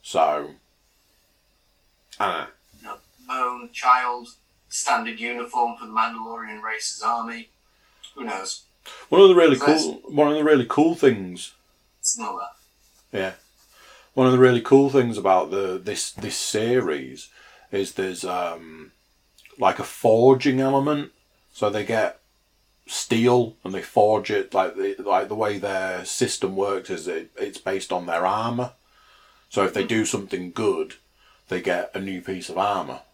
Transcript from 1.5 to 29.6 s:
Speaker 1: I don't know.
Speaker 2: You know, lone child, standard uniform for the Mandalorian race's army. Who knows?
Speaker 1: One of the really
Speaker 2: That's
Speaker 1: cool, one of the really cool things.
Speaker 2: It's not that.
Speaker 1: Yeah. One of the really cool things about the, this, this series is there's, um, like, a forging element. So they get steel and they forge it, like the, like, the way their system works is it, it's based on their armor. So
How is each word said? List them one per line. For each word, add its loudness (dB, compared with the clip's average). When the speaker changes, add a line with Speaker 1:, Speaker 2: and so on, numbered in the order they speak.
Speaker 1:
I 0
don't -4
know. -8
Speaker 2:
You -20
know, -14
lone -6
child, -2
standard -4
uniform -4
for -16
the -18
Mandalorian -6
race's -10
army. -6
Who -14
knows? -10
Speaker 1:
One 8
of 12
the 8
really 6
Speaker 2:
That's 2
Speaker 1:
cool, -8
one 2
of 0
the -2
really 6
cool 4
things. 0
Speaker 2:
It's -4
not -8
that. -16
Speaker 1:
Yeah. -4
One 4
of 6
the 4
really 8
cool 6
things 2
about 4
the, -2
this, -8
this -10
series -2
is -4
there's, -6
um, -8
like, 2
a -8
forging 4
element. 0
So -2
they -4
get -2
steel 0
and -10
they -8
forge 2
it, -2
like 0
the, -4
like, 0
the -6
way -2
their -4
system -4
works -4
is -8
it, -8
it's -8
based -6
on -6
their -2
armor. -2
So 0